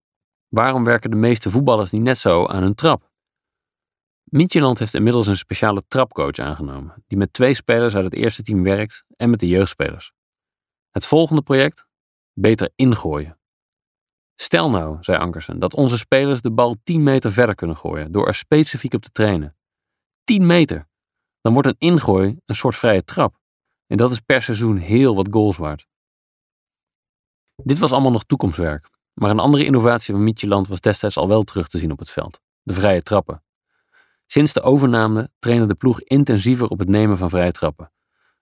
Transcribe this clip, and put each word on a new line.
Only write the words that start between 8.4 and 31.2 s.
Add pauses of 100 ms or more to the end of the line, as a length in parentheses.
team
werkt (100)
en
met
de
jeugdspelers. (760)
Het
volgende
project? (460)
Beter
ingooien. (960)
"Stel
nou,"
zei
Ankersen,
"dat
onze
spelers
de
bal
tien
meter
verder
kunnen
gooien
door
er
specifiek
op
te
trainen. (640)
Tien
meter! (540)
Dan
wordt
een
ingooi
een
soort
vrije
trap. (480)
En
dat
is
per
seizoen
heel
wat
goals
waard." (1700)
Dit
was
allemaal
nog
toekomstwerk, (240)
maar
een
andere
innovatie
van
Midtjylland
was
destijds
al